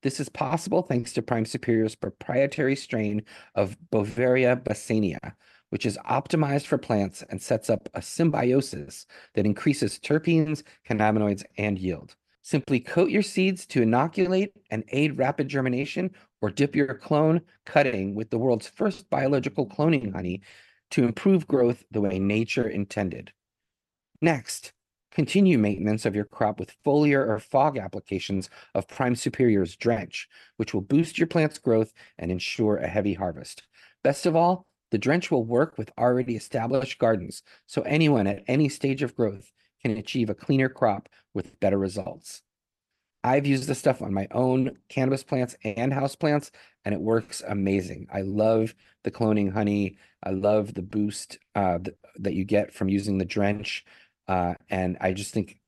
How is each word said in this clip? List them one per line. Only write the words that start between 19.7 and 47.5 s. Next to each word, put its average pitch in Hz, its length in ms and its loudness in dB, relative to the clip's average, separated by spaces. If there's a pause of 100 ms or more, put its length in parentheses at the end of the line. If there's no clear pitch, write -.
honey 92 300 -6 (480)
to 135 140 2
improve 165 420 2
growth 123 460 2
the 110 80 0
way 95 180 0
nature 107 500 0
intended. 98 640 -6 (880)
Next, 151 520 -2 (400)
continue 180 440 4
maintenance 107 480 0
of 101 120 0
your 104 80 0
crop 107 340 -4
with - 160 -10 (100)
foliar 143 440 4
or 110 100 0
fog 135 400 2
applications 95 720 -6 (240)
of 98 140 -2
Prime 123 260 0
Superior's 107 640 0
Drench, 110 520 -2 (280)
which - 180 -6
will 104 60 0
boost 160 380 0
your 165 100 0
plant's 156 300 0
growth 113 340 2 (260)
and 85 140 -4
ensure 104 440 0
a 76 120 -4
heavy 98 260 0
harvest. 85 480 -8 (400)
Best 139 240 0
of 160 80 2
all, 175 320 2 (240)
the 110 80 0
Drench 156 320 0
will 127 140 2
work 120 340 0
with 110 180 -8
already 123 380 2
established 123 640 -4
gardens, 113 460 0 (240)
so - 140 -4
anyone 147 440 4
at 98 220 -2
any 143 200 2
stage 135 360 -2
of 120 100 -6
growth 101 380 -4 (280)
can 110 160 -2
achieve 110 340 -4
a 104 40 -2
cleaner 131 340 0
crop 107 400 -2 (260)
with - 260 -8
better 101 180 2
results. 95 640 -6 (840)
I've 139 220 4
used 135 200 2
this 139 120 -4
stuff 131 240 0
on 104 100 -6
my 98 180 -2
own 127 460 0 (120)
cannabis 135 340 -2
plants 127 420 -4
and 113 280 -2
house 139 220 -2
plants, 147 360 0 (340)
and 101 100 0
it 85 60 -6
works 110 480 0
amazing. 98 640 -2